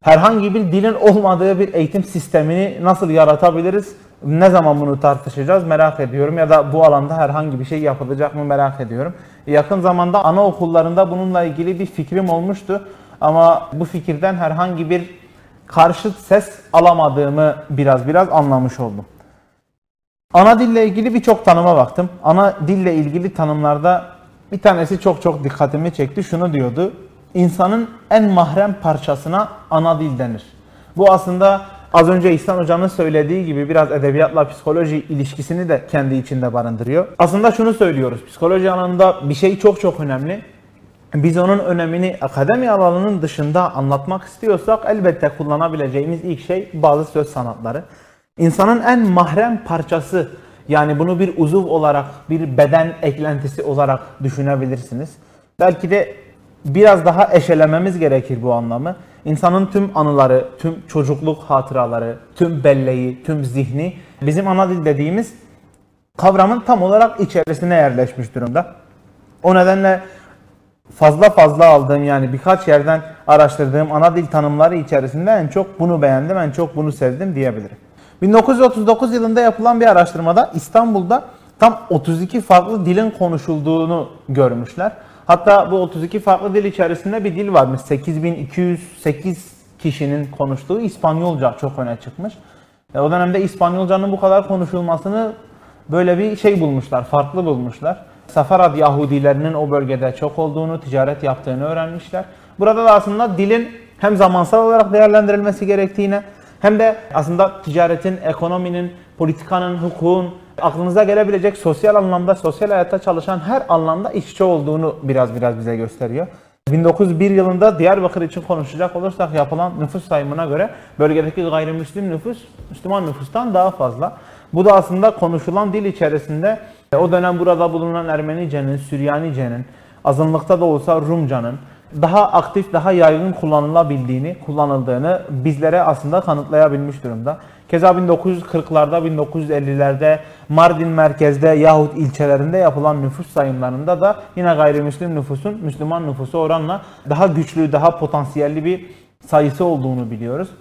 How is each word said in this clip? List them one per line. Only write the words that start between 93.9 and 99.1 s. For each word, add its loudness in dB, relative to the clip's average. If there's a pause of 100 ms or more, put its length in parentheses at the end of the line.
bu -6
kadar 2
konuşulmasını -4 (560)
böyle 0
bir -2
şey 2
bulmuşlar, -2
farklı -2
bulmuşlar. -6 (220)
Sefarad 2
Yahudilerinin 0